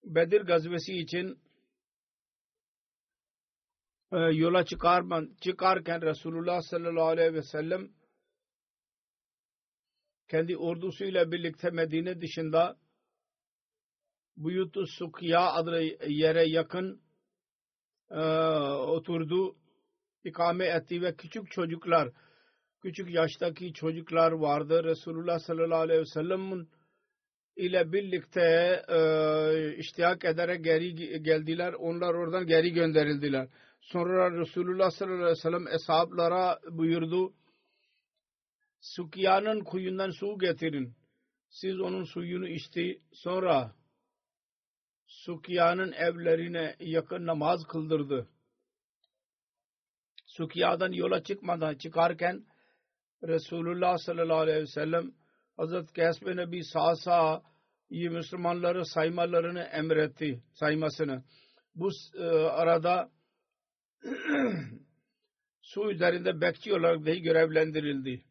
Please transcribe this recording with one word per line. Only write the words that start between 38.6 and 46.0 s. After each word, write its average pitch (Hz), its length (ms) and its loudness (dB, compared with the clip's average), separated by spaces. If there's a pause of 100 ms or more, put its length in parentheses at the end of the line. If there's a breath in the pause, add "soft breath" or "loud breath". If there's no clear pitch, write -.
"Sukya'nın 190 840 0
kuyundan 185 460 -4
su 202 300 -6
getirin." 151 540 -2 (560)
Siz 190 300 -6
onun 185 240 -4
suyunu 180 440 -6
içti. 175 540 -6 (120)
Sonra 175 600 0 (1300)
Sukya'nın 175 840 0
evlerine 170 880 0